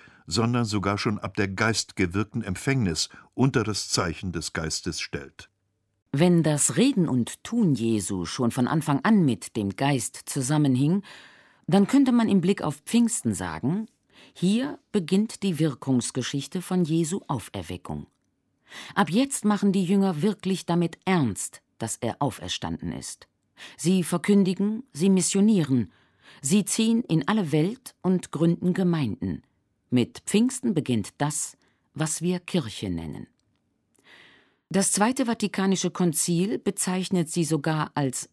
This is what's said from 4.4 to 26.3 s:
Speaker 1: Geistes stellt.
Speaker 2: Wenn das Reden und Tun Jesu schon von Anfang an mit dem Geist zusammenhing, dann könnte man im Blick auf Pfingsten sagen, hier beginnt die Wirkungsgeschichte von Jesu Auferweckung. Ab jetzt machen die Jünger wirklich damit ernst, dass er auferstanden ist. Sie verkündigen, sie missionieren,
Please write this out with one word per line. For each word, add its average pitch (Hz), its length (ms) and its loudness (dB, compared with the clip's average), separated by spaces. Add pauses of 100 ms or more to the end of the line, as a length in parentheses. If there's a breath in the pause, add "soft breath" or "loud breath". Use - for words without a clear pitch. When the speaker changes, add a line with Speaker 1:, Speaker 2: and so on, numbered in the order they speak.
Speaker 1:
Geistes 80 480 -6
stellt. - 500 -12 (600)
Speaker 2:
Wenn 170 320 4
das 147 340 0
Reden 220 320 4
und - 360 -2
Tun 208 300 2
Jesu 104 500 0
schon 117 260 -2
von 123 160 0
Anfang 147 340 0
an 208 240 4
mit - 320 -2
dem 98 200 -4
Geist 135 500 -2
zusammenhing, 147 760 0 (640 loud breath)
dann 196 200 4
könnte 262 260 4
man 233 160 4
im 196 120 4
Blick 185 220 0
auf 151 140 -4 (100)
Pfingsten 226 480 2
sagen, 113 520 -4 (460 soft breath)
hier 226 460 -2 (140)
beginnt 196 500 0
die 180 160 0
Wirkungsgeschichte 135 1040 -2
von 180 220 0
Jesu 165 440 0
Auferweckung. 87 800 -8 (880 loud breath)
Ab 190 160 2
jetzt 262 340 0
machen 202 280 2
die 190 120 2
Jünger 190 380 2
wirklich 190 440 -2
damit 170 380 0
ernst, 147 580 0 (160)
dass 113 180 -6
er 117 260 -4
auferstanden 87 680 -6
ist. - 360 -14 (480 loud breath)
Sie 185 260 2
verkündigen, 196 880 2
sie 170 180 2
missionieren, 180 840 4 (500 soft breath)